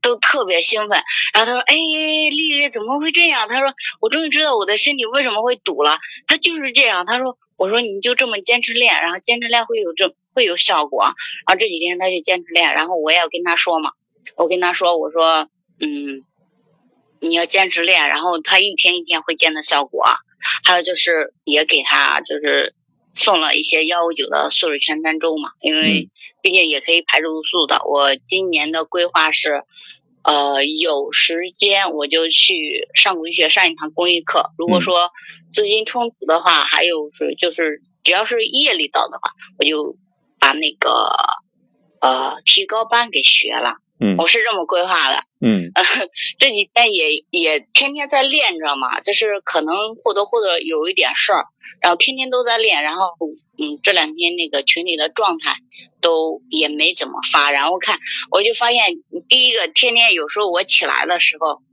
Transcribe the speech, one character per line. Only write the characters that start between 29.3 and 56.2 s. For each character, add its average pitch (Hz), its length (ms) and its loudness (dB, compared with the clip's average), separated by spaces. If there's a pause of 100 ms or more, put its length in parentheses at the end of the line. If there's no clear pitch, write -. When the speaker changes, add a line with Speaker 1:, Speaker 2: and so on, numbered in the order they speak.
Speaker 1:
是， 147 300 -2 (600)
呃， 143 420 2
有 156 480 -2
时 - 260 0 (160)
间 196 380 0
我 151 140 -4
就 165 220 0
去 160 640 0
上 190 220 2
古 160 100 -6
医 170 60 -8
学 170 160 2
上 185 220 4
一 165 40 -8
堂 156 160 -8
公 175 200 0
益 170 100 0
课， - 380 -2
如 170 80 -4
果 175 160 2
说 175 280 0 (400)
资 214 140 0
金 220 220 0
充 240 240 -4
足 - 160 -12
的 165 160 2
话， 170 180 4
Speaker 2:
嗯。 143 40 0
Speaker 1:
还 156 200 0
有 156 260 -2
是， 147 280 -6
就 175 120 0
是 160 300 -4 (240)
只 175 80 4
要 202 140 2
是 233 180 -2
夜 269 300 0
里 156 140 -4
到 - 200 0
的 - 80 -12
话， - 140 -4 (280)
我 - 60 2
就 151 320 -2 (420)
把 - 140 4
那 151 200 -4
个， - 380 0 (920)
呃， 131 420 0
提 196 220 4
高 220 180 -2
班 233 260 0
给 - 120 -2
学 - 320 2
了。 123 220 -2 (220)
Speaker 2:
嗯。 104 200 2
Speaker 1:
我 165 80 2
是 214 180 2
这 233 100 0
么 185 120 -4
规 180 180 0
划 165 260 0
的。 - 140 -2 (160)
Speaker 2:
嗯。 95 340 0
Speaker 1:
<laughs> 185 360 0 (280)
这 269 120 4
几 208 240 -2
天 226 180 4
也， 156 380 0
也 160 300 0 (120)
天 277 220 2
天 294 120 -6
在 277 160 2
练， 269 300 2
你 165 60 -8
知 156 80 -10
道 143 100 -2
吗？ 131 240 -4
就 202 140 -2
是 202 260 0
可 - 220 -2
能 202 320 -4
或 220 180 -4
多 202 140 0
或 220 200 0
少 170 120 0
有 160 320 -2
一 - 20 -4
点 127 240 0
事 - 160 0
儿， 151 140 0 (340)
然 175 100 4
后 175 60 2
天 262 200 0
天 262 140 -6
都 247 120 0
在 233 160 2
练， 190 240 2
然 156 140 -2
后， 180 200 -2 (420)
嗯， 147 240 -6
这 202 100 2
两 156 220 0
天 170 220 -2
那 170 120 -6
个 143 140 -4
群 170 220 0
里 170 120 -4
的 156 120 -2
状 185 300 -2
态 147 180 -4 (440)
都 160 500 0